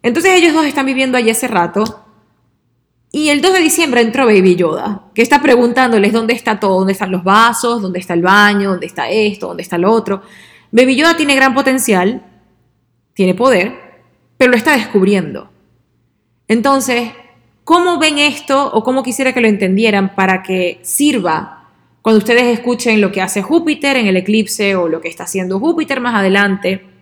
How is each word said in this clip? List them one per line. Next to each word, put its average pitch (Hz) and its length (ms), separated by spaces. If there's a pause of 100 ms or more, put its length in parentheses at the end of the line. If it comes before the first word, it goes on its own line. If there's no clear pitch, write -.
Entonces 330 320
ellos 339 220
dos 320 100
están 277 220
viviendo 262 320
allí 226 100
hace 226 200
rato, 196 560 (1040)
y 302 200
el 285 120
dos 370 100
de 370 80
diciembre 311 400
entró 233 260
Baby 190 280
Yoda, 170 580
que - 80
está 254 220
preguntándoles 240 680
dónde 226 220
está 214 260
todo, 190 180
dónde 190 140
están 190 180
los 175 140
vasos, 233 580
dónde 185 160
está 185 160
el 170 80
baño, 202 480
dónde 170 160
está 135 240
esto, 202 380
dónde 170 160
está 175 120
lo 180 140
otro. 214 320 (480)
Baby 254 240
Yoda 330 220
tiene 294 180
gran 262 180
potencial, 240 720 (880)
tiene 185 220
poder, 214 560 (480)
pero 247 140
lo 247 40
está 269 200
descubriendo. 190 760 (960)
Entonces, 240 640 (520)
¿cómo 349 360
ven 311 200
esto 277 540
o 214 100
cómo 254 200
quisiera 254 300
que 247 80
lo 226 60
entendieran 196 680
para 190 260
que 185 400
sirva 190 840 (340)
cuando 220 160
ustedes 233 260
escuchen 240 560
lo 196 120
que 196 80
hace 190 220
Júpiter 302 540
en 240 100
el 190 100
eclipse 202 580
o 175 140
lo 160 120
que 165 80
está 180 160
haciendo 190 360
Júpiter 311 400
más 240 140
adelante? 196 720 (160)